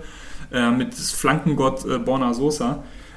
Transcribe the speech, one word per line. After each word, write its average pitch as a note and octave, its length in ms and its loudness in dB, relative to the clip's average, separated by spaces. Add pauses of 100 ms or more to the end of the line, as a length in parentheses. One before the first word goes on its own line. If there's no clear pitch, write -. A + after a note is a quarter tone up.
(520)
äh, A#2+ 200 4
mit B2 200 0
Flankengott, C#3 920 2
äh, B2+ 120 0
Borna B2 360 2
Sosa. C#3 500 0 (320)